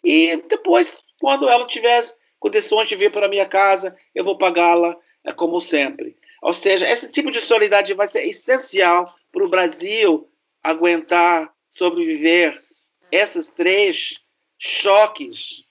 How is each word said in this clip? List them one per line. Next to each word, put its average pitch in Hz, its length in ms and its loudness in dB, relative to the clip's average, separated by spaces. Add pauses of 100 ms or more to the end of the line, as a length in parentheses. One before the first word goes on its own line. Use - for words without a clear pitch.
E 165 440 2
depois, 359 540 0 (180)
quando 277 300 0
ela 240 160 4
tiver 240 360 0 (380)
condições 214 480 0
de 214 80 -6
vir 202 160 2
para 202 140 -2
a 196 40 0
minha 196 180 0
casa, 190 500 0 (160)
eu 185 100 -4
vou 190 140 -2
pagá-la, 175 580 2 (280)
é, - 80 -10
como 170 300 -4
sempre. - 540 -4 (260)
Ou 175 120 -2
seja, 190 340 0
esse - 240 -4
tipo 302 180 -4
de 233 100 -6
solidariedade 202 540 2
vai 202 140 -2
ser - 200 -4
essencial 185 880 0 (180)
para 185 120 -2
o 180 60 -2
Brasil 185 760 0 (360)
aguentar, 165 880 0 (220)
sobreviver 165 840 0 (520)
esses 180 380 -4
três 185 720 -2 (380)
choques - 1120 -2